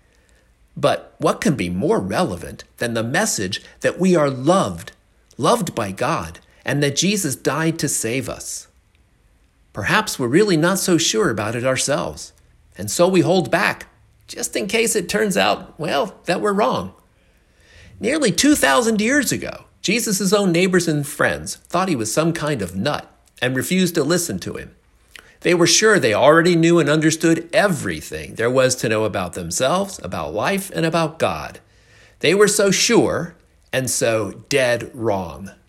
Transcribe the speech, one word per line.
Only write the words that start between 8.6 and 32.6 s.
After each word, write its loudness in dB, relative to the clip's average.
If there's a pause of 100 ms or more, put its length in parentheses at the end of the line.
Perhaps -2
we're -2
really 4
not 2
so 2
sure 2
about -2
it -4
ourselves, -2 (460)
and -8
so 4
we 4
hold 2
back, -2 (380)
just -8
in -4
case 0
it -4
turns 0
out, -2
well, -2 (100)
that -2
we're 0
wrong. -2 (1040)
Nearly 0
two 4
thousand 2
years 0
ago, -8 (180)
Jesus' -2
own 4
neighbors 2
and 0
friends -4
thought -4
he 0
was -4
some 0
kind -4
of -8
nut -4 (320)
and -2
refused 0
to 2
listen -2
to -10
him. -14 (640)
They 2
were 4
sure 4
they 2
already 6
knew 4
and 2
understood 2
everything -2
there 0
was 2
to -4
know 0
about -4
themselves, -2
about -8
life, -2
and -2
about -2
God. -4 (580)
They 2
were 6
so 2